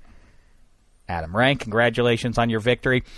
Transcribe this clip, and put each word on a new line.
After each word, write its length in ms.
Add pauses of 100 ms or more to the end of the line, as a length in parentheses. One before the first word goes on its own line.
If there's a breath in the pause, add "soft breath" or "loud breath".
(1080)
Adam 260
Rank, 260
congratulations 760
on 120
your 100
victory. 440 (140)